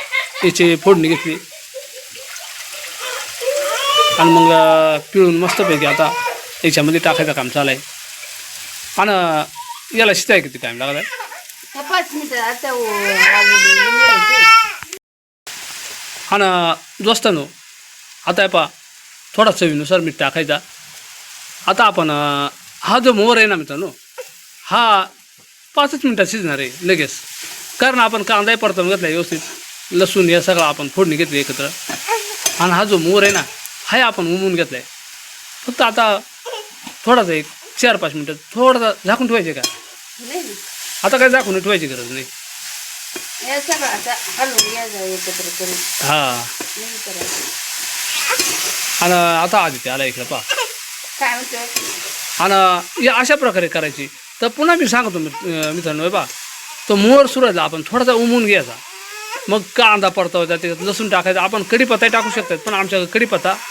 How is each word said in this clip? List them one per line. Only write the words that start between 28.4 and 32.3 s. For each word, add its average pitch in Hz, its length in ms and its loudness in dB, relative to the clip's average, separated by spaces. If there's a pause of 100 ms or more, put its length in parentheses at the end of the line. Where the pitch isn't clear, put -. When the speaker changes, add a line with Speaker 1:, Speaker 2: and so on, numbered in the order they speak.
Speaker 1:
परतवून 190 320 0
घेतलाय 180 220 0
व्यवस्थित, 165 280 -2 (540)
लसूण 180 360 4
या 170 140 4
सगळं 170 200 2
आपण 147 260 0
फोडणी 165 280 2
घेतली 151 220 0
एकत्र, 139 300 -4 (920)